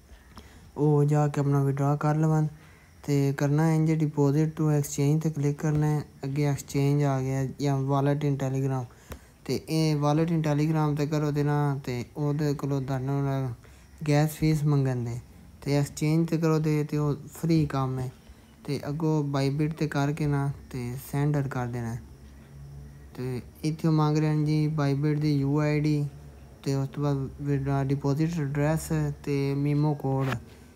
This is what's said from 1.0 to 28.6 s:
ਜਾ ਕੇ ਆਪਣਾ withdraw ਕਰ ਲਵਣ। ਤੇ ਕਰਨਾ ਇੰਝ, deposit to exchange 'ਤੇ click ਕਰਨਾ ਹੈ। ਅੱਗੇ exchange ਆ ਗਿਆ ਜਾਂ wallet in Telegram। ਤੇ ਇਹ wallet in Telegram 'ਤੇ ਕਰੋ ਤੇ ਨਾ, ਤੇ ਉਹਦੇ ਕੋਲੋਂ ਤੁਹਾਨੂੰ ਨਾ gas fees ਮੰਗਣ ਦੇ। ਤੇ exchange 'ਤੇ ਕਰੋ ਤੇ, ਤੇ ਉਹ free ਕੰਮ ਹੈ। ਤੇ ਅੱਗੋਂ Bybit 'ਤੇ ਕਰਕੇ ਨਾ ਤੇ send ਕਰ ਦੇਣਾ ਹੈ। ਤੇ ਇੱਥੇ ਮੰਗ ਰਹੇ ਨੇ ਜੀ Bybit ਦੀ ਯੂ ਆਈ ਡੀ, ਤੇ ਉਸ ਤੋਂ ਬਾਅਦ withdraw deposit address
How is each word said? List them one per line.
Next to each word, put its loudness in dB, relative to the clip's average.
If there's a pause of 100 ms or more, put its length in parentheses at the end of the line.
ਜਾ 4
ਕੇ -2
ਆਪਣਾ 2
withdraw 0
ਕਰ 0
ਲਵਣ। 2 (560)
ਤੇ 2
ਕਰਨਾ 2
ਇੰਝ, 4
deposit 2
to -2
exchange 2
'ਤੇ 0
click -2
ਕਰਨਾ 0
ਹੈ। 0 (220)
ਅੱਗੇ 0
exchange 0
ਆ 0
ਗਿਆ -2
ਜਾਂ -2
wallet 0
in 0
Telegram। -2 (600)
ਤੇ -2
ਇਹ 2
wallet 2
in 2
Telegram 2
'ਤੇ 0
ਕਰੋ 0
ਤੇ 0
ਨਾ, 0
ਤੇ -6 (120)
ਉਹਦੇ 0
ਕੋਲੋਂ -2
ਤੁਹਾਨੂੰ -2
ਨਾ -2 (540)
gas 4
fees 0
ਮੰਗਣ 2
ਦੇ। -6 (420)
ਤੇ 0
exchange 0
'ਤੇ -2
ਕਰੋ 2
ਤੇ, 2
ਤੇ -4
ਉਹ 0
free 0
ਕੰਮ -2
ਹੈ। -6 (540)
ਤੇ -4
ਅੱਗੋਂ 0
Bybit 0
'ਤੇ -2
ਕਰਕੇ 0
ਨਾ 0 (200)
ਤੇ -6
send 0
ਕਰ -4
ਦੇਣਾ -6
ਹੈ। -8 (1120)
ਤੇ -6 (220)
ਇੱਥੇ 0
ਮੰਗ 4
ਰਹੇ 2
ਨੇ 2
ਜੀ 2
Bybit 0
ਦੀ 2
ਯੂ 2
ਆਈ 2
ਡੀ, 2 (580)
ਤੇ -2
ਉਸ -2
ਤੋਂ -6
ਬਾਅਦ 0
withdraw -2
deposit 0
address 0 (100)